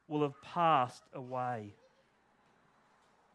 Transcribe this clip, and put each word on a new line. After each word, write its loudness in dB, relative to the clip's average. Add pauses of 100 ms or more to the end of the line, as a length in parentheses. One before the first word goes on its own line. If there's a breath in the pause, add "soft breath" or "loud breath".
will 0
have -4
passed 2 (100)
away." -6 (1600)